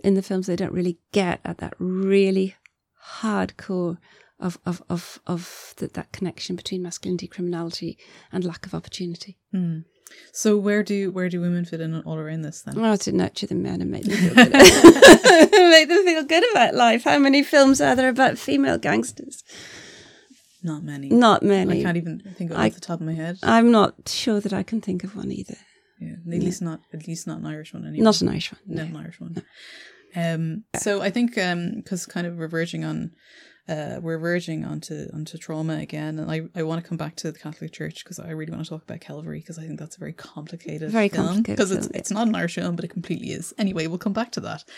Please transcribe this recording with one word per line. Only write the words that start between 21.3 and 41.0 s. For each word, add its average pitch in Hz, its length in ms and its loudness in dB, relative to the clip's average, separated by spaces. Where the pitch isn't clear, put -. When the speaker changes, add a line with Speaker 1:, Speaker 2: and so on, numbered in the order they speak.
Speaker 1:
many. 190 360 2
Speaker 2:
I - 40 -2
can't 175 120 -2
even 170 240 -8
think 170 140 -8
of 160 60 -10
it - 40 -2
Speaker 1:
I, 220 60 2
Speaker 2:
off 214 80 -2
the - 60 -20
top 170 200 -8
of 165 60 -8
my 160 80 -6
head. 165 280 -8
Speaker 1:
I'm 226 280 4
not - 380 2
sure 208 320 -4
that 202 120 -6
I 190 120 -2
can 226 160 -6
think 180 240 -6
of 190 120 -14
one - 160 -10
either. - 240 -14
Speaker 2:
Yeah, 160 120 -14
at - 140 -18
Speaker 1:
Yeah. 170 140 -4
Speaker 2:
least 180 220 -4
not, 160 180 -8
at 160 140 -14
least 165 220 -12
not 160 100 -10
an 165 80 -10
Irish 156 260 -14
one - 140 -14
anyway. 151 160 -4
Speaker 1:
Not 220 180 4
an 175 100 0
Irish - 220 -8
one, - 140 -20
Speaker 2:
Not 165 240 -10
Speaker 1:
no. 156 80 -14
Speaker 2:
an 156 60 -16
Irish 165 160 -18
one. 170 160 -14
Speaker 1:
No. - 60 -10
Speaker 2:
Um, 160 300 -6
Speaker 1:
Yeah. - 60 -8
Speaker 2:
so 202 220 -2
I 196 80 -2
think, 240 280 -2
um, 175 440 -4
'cause 180 220 -8
kind 175 220 -8
of 175 80 -10
reverging 165 540 -6
on, 160 240 -8
uh, 151 340 -8
we're 165 160 -6
verging 170 460 -4
onto, 151 480 -12
onto 160 260 -12
trauma 160 380 -8
again, 156 420 -10
and 156 140 -8
I, 160 80 -6
I 170 80 -4
wanna 165 180 -6
come 170 140 -10
back 156 200 -10
to 160 140 -10
the 156 80 -14
Catholic 156 340 -16
Church, 160 320 -12
'cause 175 140 -18
I 165 120 -14
really 156 200 -12
wanna 165 140 -12
talk 160 180 -14
about - 180 -16
Calvary, 156 420 -16
'cause 165 160 -18
I 160 80 -16
think 151 120 -12
that's 156 180 -18
a - 40 -20
very 156 140 -14
complicated 156 760 -14
Speaker 1:
Very 214 200 0